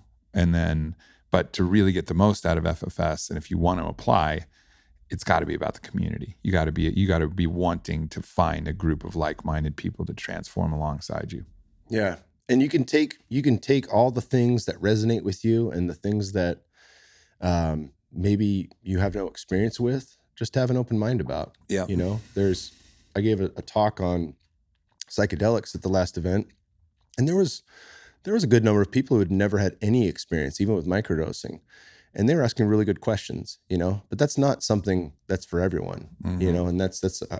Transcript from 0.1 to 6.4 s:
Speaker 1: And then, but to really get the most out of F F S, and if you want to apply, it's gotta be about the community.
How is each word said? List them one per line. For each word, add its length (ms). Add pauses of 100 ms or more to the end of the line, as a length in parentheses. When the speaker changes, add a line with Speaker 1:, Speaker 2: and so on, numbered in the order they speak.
Speaker 1:
And 220
then, 420 (340)
but 220
to 100
really 300
get 140
the 80
most 320
out 100
of 80
F 180
F 160
S, 300
and 80
if 140
you 80
want 220
to 60
apply, 600 (640)
it's 140
gotta 200
be 80
about 220
the 60
community. 600